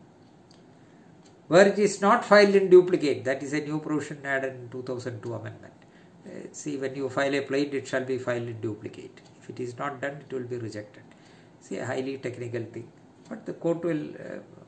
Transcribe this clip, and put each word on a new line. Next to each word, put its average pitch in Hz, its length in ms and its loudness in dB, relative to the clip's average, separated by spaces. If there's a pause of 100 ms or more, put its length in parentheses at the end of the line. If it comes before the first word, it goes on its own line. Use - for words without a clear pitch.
(1500)
Where 190 180 10
it 196 100 0
is 208 220 2
not 220 240 4
filed 202 320 8
in 190 140 4
duplicate, 156 560 6
that 135 180 -2
is 135 80 -8
a 151 80 0
new 151 220 -4
provision 147 440 -4
added 135 280 -2
in 123 160 -14
two 127 140 -10
thousand 120 380 -8
two 117 120 -8
amendment. 107 400 -12 (520)
Uh, - 280 -14
see, 143 240 -8
when 131 180 -4
you 135 140 -4
file 139 260 0
a 139 60 0
plaint, 139 320 -2
it 131 120 -4
shall 127 200 -2
be 131 120 -2
filed 120 300 -4
in 110 140 -10
duplicate. - 580 -10 (220)
If - 80 -18
it 120 100 -12
is 120 180 -8
not 139 220 -6
done, 139 260 -6
it - 60 -16
will 127 140 -6
be 123 100 -8
rejected. 107 480 -10 (560)
See, - 180 -12
a - 80 -6
highly 131 340 -6
technical 120 440 -6
thing. - 240 -12 (400)
But - 180 -14
the - 60 -8
court 170 320 -2
will, 156 280 -4
uh, - 280 -12 (280)